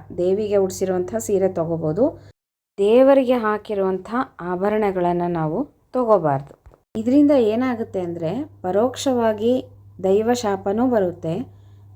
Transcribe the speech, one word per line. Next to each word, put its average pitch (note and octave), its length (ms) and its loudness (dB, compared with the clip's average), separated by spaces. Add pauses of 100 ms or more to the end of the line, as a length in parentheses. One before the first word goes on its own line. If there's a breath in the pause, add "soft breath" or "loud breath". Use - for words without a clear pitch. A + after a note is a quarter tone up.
(180)
ದೇವಿಗೆ G3 380 0
ಉಡ್ಸಿರುವಂಥ F#3 640 -2
ಸೀರೆ F#3+ 300 0
ತಗೋಬೋದು. E3 760 -2 (560 loud breath)
ದೇವರಿಗೆ B3+ 540 4
ಹಾಕಿರುವಂಥ G#3 840 -2 (260)
ಆಭರಣಗಳನ್ನ F3+ 880 -2
ನಾವು E3+ 400 -2 (240)
ತಗೋಬಾರ್ದು. E3+ 680 0 (380)
ಇದರಿಂದ C4+ 340 4
ಏನಾಗುತ್ತೆ A#3 680 0
ಅಂದ್ರೆ F3 500 -6 (120)
ಪರೋಕ್ಷವಾಗಿ A#3 1000 0 (380)
ದೈವ G#3 300 2
ಶಾಪನೂ G#3+ 580 -2
ಬರುತ್ತೆ F3 440 -2 (600 soft breath)